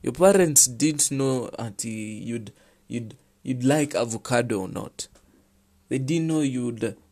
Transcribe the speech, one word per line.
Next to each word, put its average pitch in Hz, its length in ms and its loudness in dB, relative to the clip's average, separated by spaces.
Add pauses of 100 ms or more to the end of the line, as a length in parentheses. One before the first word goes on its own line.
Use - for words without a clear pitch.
Your 123 100 -2
parents 175 540 6
didn't 143 440 0
know 135 460 0
until 113 340 -8
you'd, 110 640 -8 (340)
you'd, 117 300 -8 (240)
you'd 127 220 -4
like 147 320 2
avocado 117 640 0
or 92 60 -6
not. - 400 -10 (840)
They 131 80 -2
didn't 160 300 0
know 156 140 2
you'd 120 540 -2 (160)